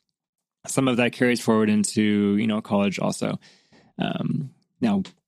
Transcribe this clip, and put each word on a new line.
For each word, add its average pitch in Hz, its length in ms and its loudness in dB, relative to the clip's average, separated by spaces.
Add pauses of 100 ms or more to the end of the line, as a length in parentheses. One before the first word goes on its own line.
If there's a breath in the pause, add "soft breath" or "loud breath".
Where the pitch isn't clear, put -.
(680)
some 139 200 0
of 123 120 2
that 120 140 2
carries 123 280 0
forward 110 300 2
into, 104 640 2
you 113 100 0
know, 107 140 -2
college 101 380 0
also. 101 420 -4 (580 soft breath)
Um, - 520 -4 (320)
now, 101 200 0 (260)